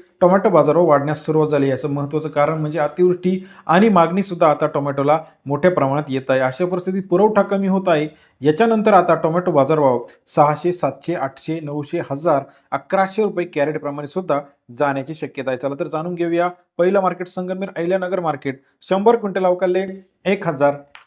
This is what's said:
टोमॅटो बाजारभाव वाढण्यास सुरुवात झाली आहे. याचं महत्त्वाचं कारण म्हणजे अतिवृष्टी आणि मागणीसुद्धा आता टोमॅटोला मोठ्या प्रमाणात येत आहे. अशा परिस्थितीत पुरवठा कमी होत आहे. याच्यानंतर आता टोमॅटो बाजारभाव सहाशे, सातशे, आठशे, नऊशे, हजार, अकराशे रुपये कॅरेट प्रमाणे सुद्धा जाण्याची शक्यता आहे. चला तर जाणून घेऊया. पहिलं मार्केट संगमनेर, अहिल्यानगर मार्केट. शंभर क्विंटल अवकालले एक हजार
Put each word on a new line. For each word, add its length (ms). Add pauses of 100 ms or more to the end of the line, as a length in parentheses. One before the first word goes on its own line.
(200)
टोमॅटो 280
बाजारभाव 380
वाढण्यास 400
सुरुवात 220
झाली 160
आहे. 60
याचं 200
महत्त्वाचं 380
कारण 300
म्हणजे 200
अतिवृष्टी 600 (280)
आणि 220
मागणीसुद्धा 640
आता 160
टोमॅटोला 520 (280)
मोठ्या 240
प्रमाणात 380
येत 220
आहे. 100
अशा 260
परिस्थितीत 440
पुरवठा 320
कमी 260
होत 200
आहे. 200 (320)
याच्यानंतर 520
आता 220
टोमॅटो 360
बाजारभाव 520 (320)
सहाशे, 380
सातशे, 420
आठशे, 480
नऊशे, 380 (100)
हजार, 320 (280)
अकराशे 520
रुपये 220
कॅरेट 360
प्रमाणे 280
सुद्धा 320 (380)
जाण्याची 360
शक्यता 360
आहे. 80
चला 220
तर 80
जाणून 260
घेऊया. 340 (300)
पहिलं 220
मार्केट 280
संगमनेर, 480
अहिल्यानगर 440
मार्केट. 400 (280)
शंभर 280
क्विंटल 280
अवकालले 420 (380)
एक 240
हजार 260 (320)